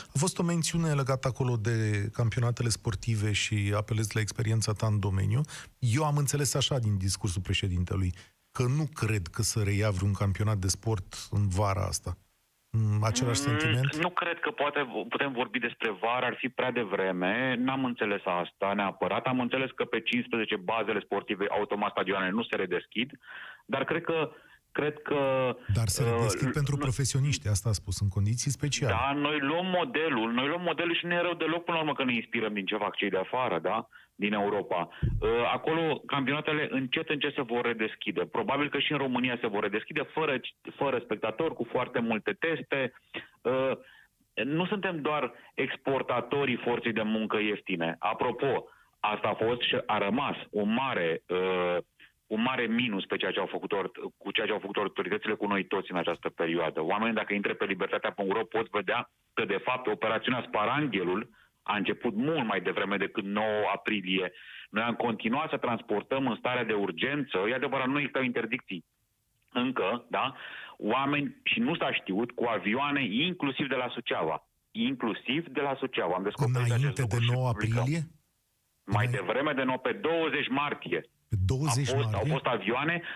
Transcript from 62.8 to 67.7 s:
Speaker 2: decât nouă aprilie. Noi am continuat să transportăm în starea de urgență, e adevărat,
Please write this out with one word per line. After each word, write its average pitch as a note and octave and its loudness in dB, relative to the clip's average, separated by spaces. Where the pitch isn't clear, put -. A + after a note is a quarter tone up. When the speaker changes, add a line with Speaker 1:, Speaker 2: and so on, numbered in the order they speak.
Speaker 2:
decât G2 -2
nouă G#2 0
aprilie. F#2+ -2
Noi A2 0
am A#2 0
continuat A#2+ -2
să C#3+ 0
transportăm A#2+ -2
în A2+ 0
starea B2 -2
de A2 -2
urgență, G#2+ -2
e A#2+ 0
adevărat, C3 -2